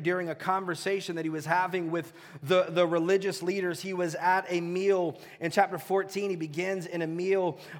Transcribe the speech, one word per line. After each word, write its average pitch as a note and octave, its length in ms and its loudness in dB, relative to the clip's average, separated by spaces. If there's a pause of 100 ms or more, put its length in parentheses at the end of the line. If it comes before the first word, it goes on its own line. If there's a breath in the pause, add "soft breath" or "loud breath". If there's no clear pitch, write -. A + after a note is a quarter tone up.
during F3 260 0
a D#3 60 -4
conversation F#3 840 -2
that E3 60 -4
he D#3+ 60 -2
was D#3 160 -6
having F3 460 0
with E3+ 200 -4 (300 loud breath)
the, F3+ 220 4
the E3+ 240 4
religious F3+ 560 2
leaders. F3+ 360 0
He F#3+ 140 -6
was F3 220 0
at F#3 340 2
a F3 100 0
meal F3+ 600 0 (200 loud breath)
in E3 120 -2
chapter F#3 260 4
fourteen. G3 540 -2
He F3+ 40 -2
begins E3+ 520 -4
in E3+ 160 -4
a D#3+ 40 -2
meal F3+ 520 0 (200 loud breath)